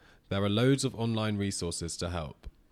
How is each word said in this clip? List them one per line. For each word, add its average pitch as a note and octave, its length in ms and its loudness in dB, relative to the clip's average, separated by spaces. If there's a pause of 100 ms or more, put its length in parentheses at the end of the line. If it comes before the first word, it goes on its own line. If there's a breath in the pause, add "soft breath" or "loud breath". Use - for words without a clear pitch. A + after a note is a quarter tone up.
(300 soft breath)
there G2 120 0
are G2+ 60 2
loads B2+ 380 4
of A2+ 100 -4
online A2 400 0
resources F2+ 600 -2
to F2 120 -2
help. E2 380 -6 (240)